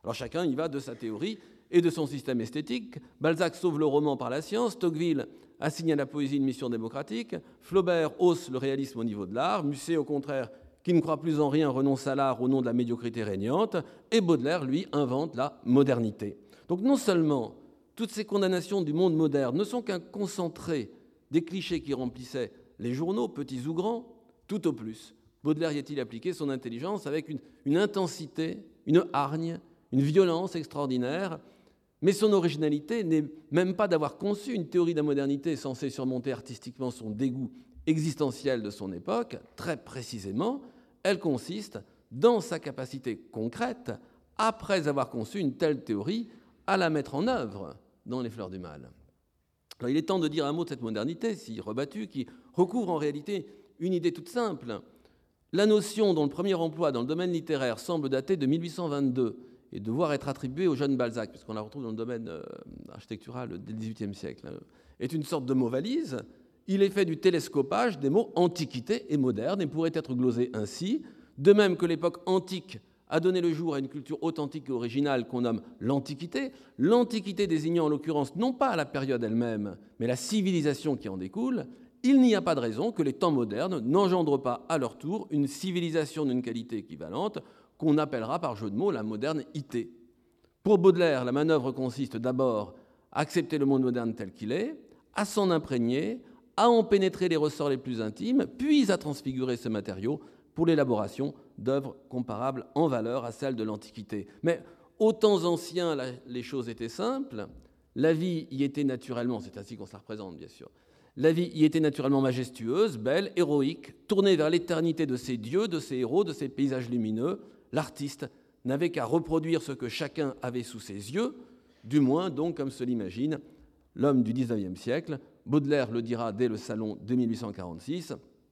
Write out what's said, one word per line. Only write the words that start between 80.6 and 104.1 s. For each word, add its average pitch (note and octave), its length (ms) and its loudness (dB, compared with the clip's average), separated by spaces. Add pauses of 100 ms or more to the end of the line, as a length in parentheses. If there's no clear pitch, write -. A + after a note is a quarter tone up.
qui A2 140 -8
en F#2+ 80 -6
découle, G#3+ 480 -4 (380)
il C4 180 8
n'y A#3 140 8
a F#3+ 60 2
pas E3 140 2
de C#3 40 2
raison A#2+ 320 0
que E3+ 120 0
les C#3 100 2
temps F3 180 2
modernes C3 480 0
n'engendrent E3 640 4
pas B2 280 -2
à E3 80 2
leur B2 200 -2
tour F#3+ 340 -6
une C#3+ 160 2
civilisation E3 800 -2
d'une B2+ 180 0
qualité A2+ 340 -6
équivalente G2 640 -6 (400)
qu'on D3+ 180 4
appellera C3+ 420 -2
par C#3 160 -4
jeu G2+ 140 -6
de G2 60 -6
mots F#3 160 2
la A#2 120 -4
modernité. B2 840 -4 (720)
Pour G3+ 160 6
Baudelaire, E3+ 480 6
la B2 60 0
manœuvre C#3+ 400 2
consiste B2+ 460 -4
d'abord A#2+ 580 0 (360)
à C#3+ 100 -2
accepter D#3 360 0
le C#3 80 2
monde C3+ 160 4
moderne A#2+ 320 0
tel G2 200 -10
qu'il G#2+ 180 -6
est, A#3 280 -4 (360)
à G#3 100 0
s'en G3+ 240 2
imprégner, D3+ 720 0 (360)
à A3 100 6
en A#3 160 6
pénétrer F#3 460 2
les E3 80 2
ressorts D3 320 0
les C3+ 80 2
plus B2 240 -4
intimes, G#3 440 0 (120)
puis C4+ 340 4
à F3+ 60 4
transfigurer C3 580 -4
ce A#2+ 140 -6
matériau G#2+ 500 -2 (360)
pour E3 100 2
l'élaboration C3+ 680 2 (240)
d'œuvres C3 380 -2 (140)
comparables B2 560 -4 (100)
en D#3+ 120 4
valeur A#2+ 360 0
à A#2 80 -8
celles C3+ 240 -4
de A2 80 -4
l'Antiquité. G#2+ 640 -8 (160)